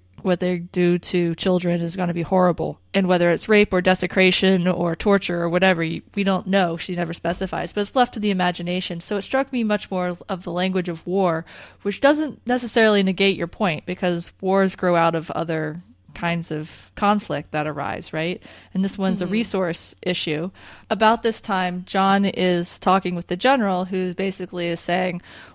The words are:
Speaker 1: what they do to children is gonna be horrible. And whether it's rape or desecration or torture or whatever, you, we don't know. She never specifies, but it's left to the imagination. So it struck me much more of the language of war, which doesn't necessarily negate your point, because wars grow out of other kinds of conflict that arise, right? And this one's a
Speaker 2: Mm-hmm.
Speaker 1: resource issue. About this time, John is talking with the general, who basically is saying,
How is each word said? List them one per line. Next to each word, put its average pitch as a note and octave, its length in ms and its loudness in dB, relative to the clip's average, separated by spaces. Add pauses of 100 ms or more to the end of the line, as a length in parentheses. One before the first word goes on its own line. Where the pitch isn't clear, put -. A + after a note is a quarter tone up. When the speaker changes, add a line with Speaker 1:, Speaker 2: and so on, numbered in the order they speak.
(240)
Speaker 1:
what F3+ 180 0
they F3+ 180 0
do F3 400 2
to E3+ 360 -2
children F3 480 0
is E3+ 140 -6
gonna F3 180 -2
be E3+ 80 -2
horrible. E3+ 580 0 (140)
And F#3+ 140 2
whether F3 220 4
it's E3 180 0
rape G#3 260 4
or F3+ 80 2
desecration F#3 840 4
or F3 300 0
torture F#3+ 460 0
or E3+ 80 0
whatever, F3+ 340 2
you, E3 160 -4 (140)
we G3+ 100 0
don't F#3+ 220 0
know. F3+ 320 2
She - 180 -8
never E3+ 160 -2
specifies, E3+ 640 -4
but G#3 80 0
it's - 140 -8
left B3 180 2
to A3 60 -8
the G#3 100 0
imagination. F3+ 720 -2
So G#3 160 -4
it G#3 40 -4
struck C4+ 300 -2
me A#3+ 120 0
much G#3 260 -2
more F3+ 260 -2 (120)
of F#3 160 -8
the E3+ 80 -6
language F3+ 360 0
of E3 180 -8
war, F3 380 0 (380)
which G3+ 180 -4
doesn't D4 460 2
necessarily A3+ 560 4
negate F#3+ 340 2
your E3+ 120 -4
point, F3 360 -2
because F3+ 560 -4
wars F#3+ 360 2
grow F3 200 2
out E3 180 4
of E3 180 -6
other D#3+ 500 -4 (320)
kinds E3+ 380 -4
of - 420 -10
conflict G3+ 560 0
that D3+ 160 -2
arise, - 460 -6
right? E3 280 -4 (320)
And F#3+ 120 0
this G3 120 -4
one's F#3+ 240 0
a F3+ 40 -4
Speaker 2:
Mm-hmm. F3+ 80 -4
Speaker 1:
resource G3 680 -4
issue. F3 520 -4 (360)
About A3 360 2
this A3+ 160 -4
time, F3+ 460 -4
John G3 380 4
is F3+ 540 0
talking F#3 380 2
with E3+ 100 -8
the - 100 -4
general, G3+ 500 2
who F#3 280 -4
basically F#3 540 -6
is E3+ 100 -2
saying, F3 440 -2 (320)